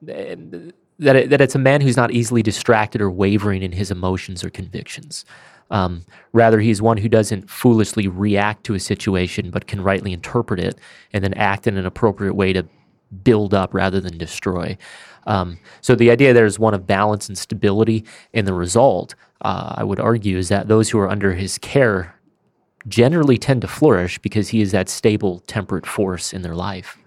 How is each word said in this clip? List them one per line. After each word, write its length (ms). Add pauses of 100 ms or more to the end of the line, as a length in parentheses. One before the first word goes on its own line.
that 1160
it, 140
that 100
it's 140
a 40
man 220
who's 160
not 140
easily 320
distracted 580
or 100
wavering 520
in 100
his 180
emotions 520
or 80
convictions. 720 (460)
Um, 340 (280)
rather, 280
he's 220
one 160
who 100
doesn't 400
foolishly 600
react 560
to 100
a 60
situation, 720
but 160
can 160
rightly 300
interpret 480
it 180 (340)
and 100
then 120
act 320
in 100
an 100
appropriate 480
way 180
to 140 (560)
build 320
up 180
rather 280
than 180
destroy. 580 (500)
Um, 320 (220)
so 140
the 160
idea 220
there 140
is 120
one 160
of 120
balance 420
and 100
stability. 680 (280)
In 120
the 100
result, 600 (280)
uh, 340
I 80
would 160
argue, 360
is 120
that 200
those 220
who 80
are 100
under 260
his 240
care 560 (720)
generally 500
tend 240
to 60
flourish 500
because 300
he 120
is 120
that 160
stable, 580
temperate 400
force 480
in 80
their 140
life. 500